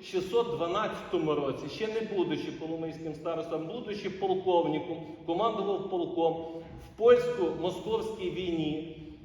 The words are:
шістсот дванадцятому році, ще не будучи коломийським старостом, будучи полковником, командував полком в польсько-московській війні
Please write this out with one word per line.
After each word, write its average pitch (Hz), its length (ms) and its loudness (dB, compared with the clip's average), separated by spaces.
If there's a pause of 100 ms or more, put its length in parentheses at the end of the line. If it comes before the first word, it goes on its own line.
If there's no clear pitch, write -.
шістсот - 520 0
дванадцятому 175 760 0
році, 143 340 -2
ще 214 180 -4
не 220 140 -2 (160)
будучи 151 440 0
коломийським 160 540 -6
старостом, 160 520 -4
будучи 208 440 -6
полковником, 170 840 2 (300)
командував 196 640 2
полком 165 720 0 (240)
в - 160 -6
польсько-московській 185 1300 4
війні 160 680 -2 (280)